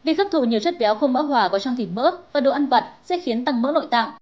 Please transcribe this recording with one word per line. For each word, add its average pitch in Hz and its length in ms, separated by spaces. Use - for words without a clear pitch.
Việc 302 140
hấp 392 120
thụ 294 140
nhiều 226 160
chất 349 180
béo 214 160
không 254 180
bão 285 100
hòa 247 260
có 196 100
trong 247 180
thịt 214 180
mỡ 269 160
và 285 80
đồ 269 100
ăn 285 160
vặt 240 280
sẽ 359 140
khiến 247 260
tăng 254 180
mỡ 277 100
nội 302 180
tạng. 233 200